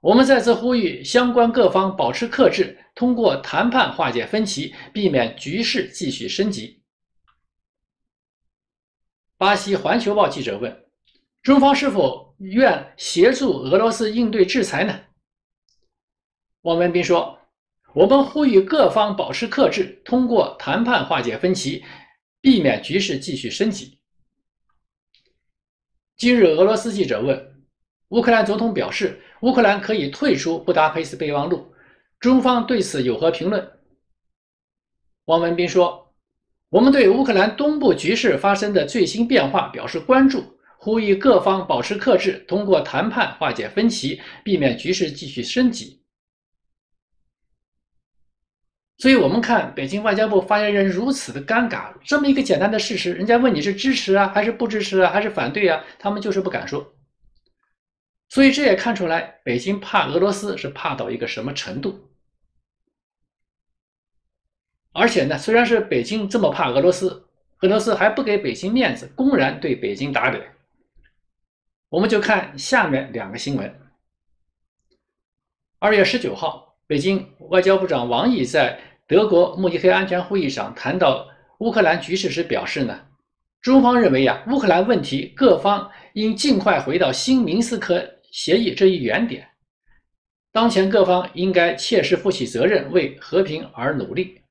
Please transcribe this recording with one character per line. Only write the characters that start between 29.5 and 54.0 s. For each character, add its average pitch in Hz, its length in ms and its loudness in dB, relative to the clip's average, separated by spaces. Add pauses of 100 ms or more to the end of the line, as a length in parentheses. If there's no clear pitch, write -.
克 254 100 2
兰 202 200 2
可 214 120 -4
以 151 160 -2
退 - 260 -2
出 165 220 -4
布 180 140 -4
达 160 160 4
佩 160 160 -4
斯 151 140 -12
备 151 160 -4
忘 143 160 -2
录， - 240 -6 (460)
中 254 220 4
方 240 240 2
对 240 140 0
此 143 240 -4
有 123 140 -2
何 165 120 2
评 165 200 -4
论？” 208 220 -4 (1500)
汪 165 160 2
文 170 120 0
斌 175 140 -2
说 - 460 0 (560)
：“我 175 100 4
们 269 140 6
对 254 160 6
乌 247 140 4
克 254 100 0
兰 202 240 2
东 302 200 0
部 262 160 4
局 180 220 -2
势 226 220 0
发 202 180 2
生 208 160 -4
的 180 140 2
最 220 200 0
新 233 220 -4
变 226 220 2
化 - 200 -2
表 - 160 -12
示 - 140 -8
关 269 300 4
注， 247 280 -8 (200)
呼 220 200 -2
吁 208 180 2
各 180 260 4
方 185 260 0
保 - 140 0
持 - 140 -6
克 254 200 2
制， - 320 -2
通 196 160 -2
过 190 160 4
谈 147 300 -4
判 - 260 -4
化 143 160 -4
解 113 160 -8
分 226 220 0
歧， - 320 -8 (240)
避 202 100 0
免 151 220 0
局 170 160 -4
势 170 180 -4
继 143 160 -14
续 127 160 -10
升 247 260 0
级。” - 300 -12 (3000)
所 262 120 4
以 262 40 8
我 226 120 4
们 220 140 0
看 226 340 0
北 139 100 -8
京 190 160 -6
外 214 140 0
交 220 140 0
部 202 100 4
发 208 200 0
言 208 140 0
人 196 140 2
如 196 240 -2
此 - 220 -6
的 139 100 -10
尴 226 260 0
尬， - 240 -10 (120)
这 294 160 0
么 277 60 0
一 277 60 4
个 269 80 0
简 185 160 0
单 202 140 0
的 220 80 -2
事 208 160 -6
实， 180 160 -4
人 175 140 -6
家 233 100 4
问 240 180 2
你 151 60 -2
是 196 140 -2
支 262 200 -2
持 - 200 -2